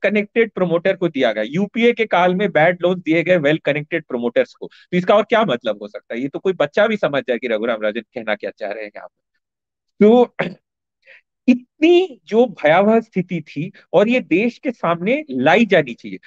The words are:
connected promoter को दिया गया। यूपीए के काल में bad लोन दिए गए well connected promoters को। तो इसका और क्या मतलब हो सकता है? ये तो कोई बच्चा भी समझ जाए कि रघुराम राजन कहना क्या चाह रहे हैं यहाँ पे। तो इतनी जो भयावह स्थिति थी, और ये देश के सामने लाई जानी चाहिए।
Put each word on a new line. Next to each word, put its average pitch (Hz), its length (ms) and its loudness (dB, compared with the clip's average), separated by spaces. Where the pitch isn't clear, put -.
connected 208 440 0
promoter 175 380 0
को 185 100 -2
दिया 131 240 0
गया। 107 160 -4
यूपीए 208 460 0
के 233 120 -4
काल 180 300 2
में 196 160 -2
bad 180 300 2
लोन 180 180 0
दिए 160 240 0
गए 180 140 2
well 151 180 0
connected 151 440 -4
promoters 120 540 -4
को। - 160 -16
तो 180 60 -2
इसका 180 180 2
और 214 80 4
क्या 220 220 0
मतलब 120 360 -4
हो 101 60 -10
सकता - 280 -14
है? 120 60 -6
ये 143 60 -4
तो 160 120 -12
कोई 190 140 -2
बच्चा 170 340 0
भी 214 100 -4
समझ 143 300 -2
जाए 120 100 0
कि 123 100 -8
रघुराम 113 340 -2
राजन 107 200 -4
कहना 110 340 -8
क्या 104 220 -8
चाह 101 140 -8
रहे 110 120 -12
हैं 101 120 -14
यहाँ 90 120 -18
पे। - 320 -20
तो 240 300 4
इतनी 311 800 0
जो 226 200 2
भयावह 202 540 2
स्थिति 180 420 -4
थी, - 300 -10
और 208 160 4
ये 254 100 0
देश 196 380 -2
के 269 140 -6
सामने 196 580 -4
लाई 233 360 2
जानी 160 280 2
चाहिए। 98 340 -14